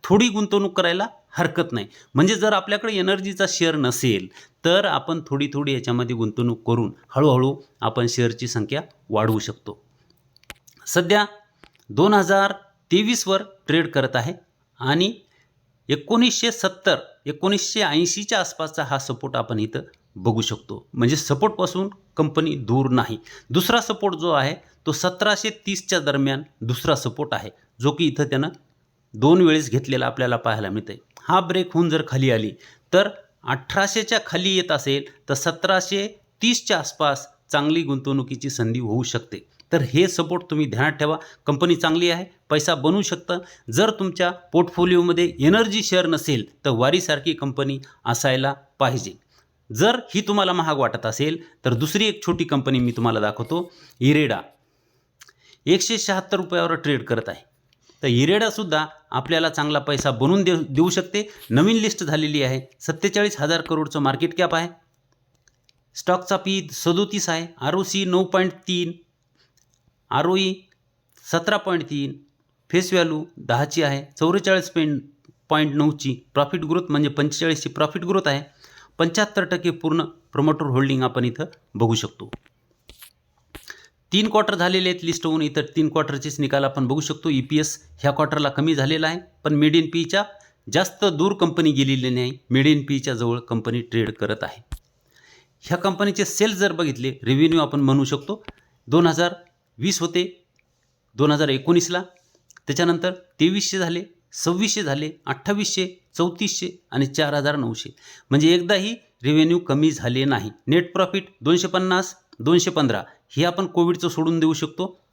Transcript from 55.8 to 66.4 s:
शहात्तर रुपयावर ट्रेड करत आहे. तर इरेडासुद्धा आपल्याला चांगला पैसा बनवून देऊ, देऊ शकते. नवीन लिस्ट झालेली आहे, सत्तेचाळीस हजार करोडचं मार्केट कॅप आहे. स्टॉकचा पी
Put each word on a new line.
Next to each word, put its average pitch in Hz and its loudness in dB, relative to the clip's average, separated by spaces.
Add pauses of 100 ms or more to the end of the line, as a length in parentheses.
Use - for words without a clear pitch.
शहात्तर 190 -2
रुपयावर 175 -2
ट्रेड 147 -2
करत 113 -4
आहे. - -16 (500)
तर 139 0
इरेडासुद्धा 160 2 (260)
आपल्याला 160 0
चांगला 151 0
पैसा 143 -2
बनवून 143 2
देऊ, 170 2
देऊ 151 2
शकते. 202 -4 (200)
नवीन 175 4
लिस्ट 214 -2
झालेली 151 -2
आहे, 131 -2 (180)
सत्तेचाळीस 202 -2
हजार 160 0
करोडचं 156 -4
मार्केट 143 0
कॅप 170 0
आहे. 165 -2 (1300)
स्टॉकचा 185 -2
पी 190 -4